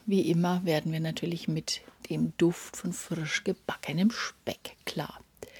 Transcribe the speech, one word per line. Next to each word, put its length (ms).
wie 240
immer, 340
werden 280
wir 80
natürlich 480
mit 320
dem 280
Duft 400
von 160
frisch 500
gebackenem 680
Speck 760
klar. 360